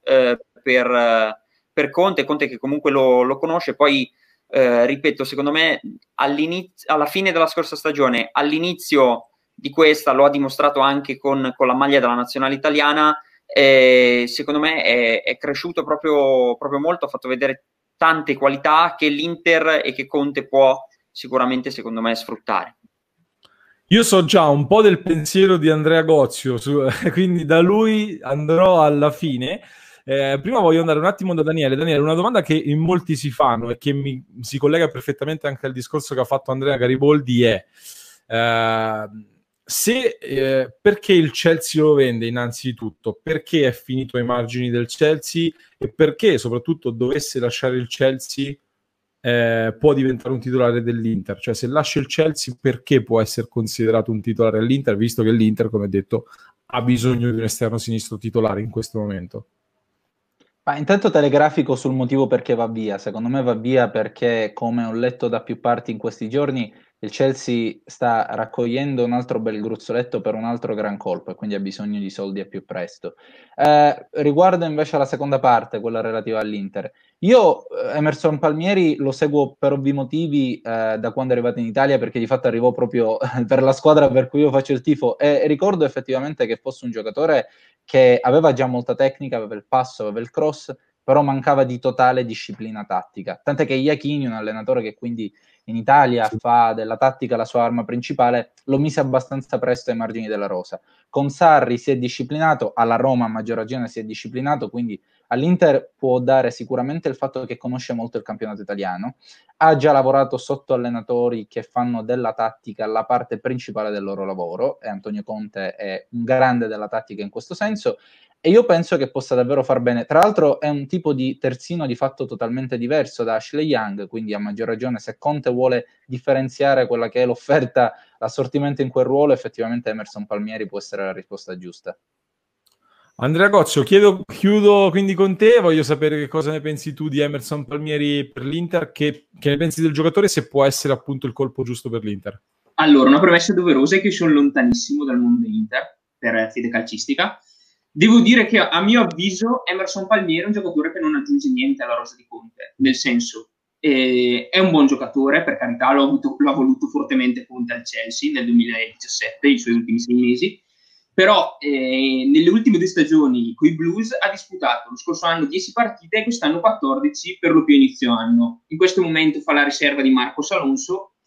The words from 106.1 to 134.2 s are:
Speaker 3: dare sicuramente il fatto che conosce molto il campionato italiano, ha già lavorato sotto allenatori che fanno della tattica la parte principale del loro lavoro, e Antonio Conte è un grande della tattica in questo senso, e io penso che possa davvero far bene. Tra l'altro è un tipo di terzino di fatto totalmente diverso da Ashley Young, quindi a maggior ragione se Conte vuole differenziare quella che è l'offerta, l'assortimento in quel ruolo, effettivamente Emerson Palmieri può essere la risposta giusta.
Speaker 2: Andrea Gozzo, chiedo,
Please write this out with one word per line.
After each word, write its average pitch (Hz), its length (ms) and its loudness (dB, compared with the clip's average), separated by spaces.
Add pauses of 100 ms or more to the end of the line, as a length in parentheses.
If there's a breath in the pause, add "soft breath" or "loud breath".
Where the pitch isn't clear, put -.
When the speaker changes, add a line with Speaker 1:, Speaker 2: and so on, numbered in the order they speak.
Speaker 3:
dare 127 320 2
sicuramente 143 580 -6
il 131 60 -6
fatto - 300 -8
che 123 120 -12
conosce 123 360 -8
molto 117 240 -8
il 104 60 -8
campionato 107 380 -12
italiano, 98 540 -8 (420 soft breath)
ha 160 180 4
già 147 160 4
lavorato 135 460 2
sotto - 360 -6
allenatori 120 760 -4
che 113 160 -10
fanno 120 400 -4
della 117 300 -4
tattica 113 520 -6
la 110 200 -2
parte 123 340 -4
principale 110 500 -6
del 104 140 -6
loro 98 220 -8
lavoro, 92 540 -6
e 113 100 -12
Antonio 104 340 -10
Conte 104 520 -10
è 95 360 -10
un 117 120 -6
grande 123 440 2
della 107 200 -8
tattica 107 360 -8
in 101 60 -10
questo 117 240 -14
senso, 208 440 -4 (420 soft breath)
e 160 120 2
io 233 140 6
penso 170 320 0
che 135 120 -2
possa - 240 -6
davvero 127 300 2
far 127 180 0
bene. 120 240 -2
Tra 156 140 4
l'altro 175 400 4
è 151 100 -4
un 143 160 -4
tipo 160 280 -2
di 131 260 -4
terzino 143 480 -6
di 120 80 -4
fatto 135 300 -4
totalmente 123 520 -6
diverso 123 460 -2
da 113 120 -2
Ashley 147 300 -4
Young, 107 420 -4
quindi 110 280 -10
a 104 40 -8
maggior 104 280 -6
ragione 117 320 -4
se - 180 -12
Conte 147 320 -4
vuole 123 380 0 (180)
differenziare 131 800 0
quella 117 240 -2
che 123 140 0
è - 20 4
l'offerta, 123 680 0 (260 soft breath)
l'assortimento 139 640 -4
in 131 60 -2
quel 127 160 0
ruolo, 139 280 2
effettivamente 117 560 -4
Emerson 107 380 -10
Palmieri 107 400 -6
può 95 100 -12
essere 98 260 -8
la 95 100 -6
risposta 95 440 -14
giusta. 90 400 -16 (1200)
Speaker 2:
Andrea 160 300 2
Gozzo, 165 320 4
chiedo, 196 460 6